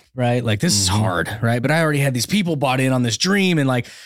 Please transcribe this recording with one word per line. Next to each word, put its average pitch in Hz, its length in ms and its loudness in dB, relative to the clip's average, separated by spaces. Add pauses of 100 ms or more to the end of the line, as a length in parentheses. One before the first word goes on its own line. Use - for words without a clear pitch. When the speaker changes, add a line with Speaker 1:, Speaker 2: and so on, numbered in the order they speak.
(160)
Speaker 1:
right? 123 280 0
Like, 107 160 0
this 180 140 2
Speaker 2:
Mm-hmm. 101 80 0 (140)
Speaker 1:
is 107 60 2
hard, 90 400 -2
right?" 117 200 0
But 131 100 0
I 160 100 2
already 151 180 0
had 139 140 0
these 120 120 -2
people 175 300 0
bought 131 240 0
in 131 140 2
on 127 100 2
this 113 140 -2
dream, 185 420 2
and, 135 80 2
like, 127 200 0 (180)